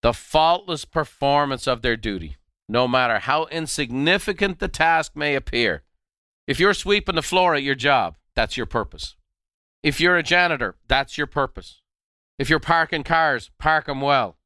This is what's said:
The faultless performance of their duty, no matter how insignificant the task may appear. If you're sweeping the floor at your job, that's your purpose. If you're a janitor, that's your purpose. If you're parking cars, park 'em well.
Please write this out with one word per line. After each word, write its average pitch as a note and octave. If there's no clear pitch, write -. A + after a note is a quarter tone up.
The A#2
faultless E3
performance C#3+
of A#2+
their A#2
duty, F#2
no A#2+
matter B2
how D3+
insignificant D#3+
the F#3+
task D#3+
may D3
appear. A#2
If C3
you're F3+
sweeping G3
the D#3+
floor F3+
at C#3
your C3+
job, B2
that's A2
your A#2
purpose. -
If D3
you're F3
a E3+
janitor, D3+
that's C3+
your D3
purpose. -
If C3+
you're D#3
parking E3
cars, D#3
park D#3
'em C3+
well. C#3